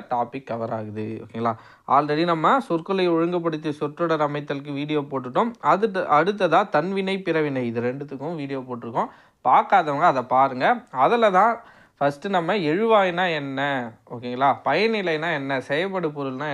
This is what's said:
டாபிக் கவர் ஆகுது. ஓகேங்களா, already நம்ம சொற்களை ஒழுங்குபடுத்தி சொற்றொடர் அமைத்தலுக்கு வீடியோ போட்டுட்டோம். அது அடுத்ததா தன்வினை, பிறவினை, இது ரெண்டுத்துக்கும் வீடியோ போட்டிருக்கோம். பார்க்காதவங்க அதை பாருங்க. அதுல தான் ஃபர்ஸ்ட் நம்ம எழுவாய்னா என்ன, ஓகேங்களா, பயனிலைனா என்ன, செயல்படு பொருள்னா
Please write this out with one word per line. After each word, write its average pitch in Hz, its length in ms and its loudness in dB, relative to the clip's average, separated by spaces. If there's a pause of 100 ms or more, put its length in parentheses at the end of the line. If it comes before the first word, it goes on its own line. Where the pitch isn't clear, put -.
(100)
டாபிக் 123 380 -4
கவர் 117 280 -6
ஆகுது. 107 280 -8 (200)
ஓகேங்களா, 113 280 -4 (420)
already 147 360 2
நம்ம 165 160 0 (200)
சொற்களை 180 460 -2
ஒழுங்குபடுத்தி 165 680 -2
சொற்றொடர் 151 460 -2
அமைத்தலுக்கு 147 540 -4
வீடியோ 147 220 -2 (100)
போட்டுட்டோம். 139 400 0 (200)
அது 196 160 2 (300)
அடுத்ததா 180 440 4 (140)
தன்வினை, 190 400 0 (120)
பிறவினை, 151 440 0
இது 117 160 -4
ரெண்டுத்துக்கும் 143 540 -6
வீடியோ 139 260 -6
போட்டிருக்கோம். 123 420 -4 (400)
பார்க்காதவங்க 175 640 4
அதை 131 120 2 (100)
பாருங்க. 131 340 4 (380)
அதுல 220 320 4
தான் 214 180 6 (460)
ஃபர்ஸ்ட் 143 340 -2
நம்ம 170 220 2 (140)
எழுவாய்னா 190 540 2 (140)
என்ன, 135 220 -6 (540)
ஓகேங்களா, 123 360 0 (160)
பயனிலைனா 175 720 0
என்ன, 139 200 -4 (100)
செயல்படு 175 480 -2
பொருள்னா 135 380 -6